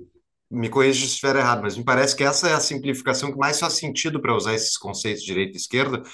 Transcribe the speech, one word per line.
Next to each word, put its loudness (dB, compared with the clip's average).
me -4
corrija 4
se -2
estiver 0
errado, 2
mas -4
me -6
parece 4
que 0
essa 2
é 4
a 2
simplificação -2
que -10
mais 0
faz 0
sentido -2
para 2
usar 0
esses -2
conceitos -6
de -12
direita -2
e -
esquerda, -2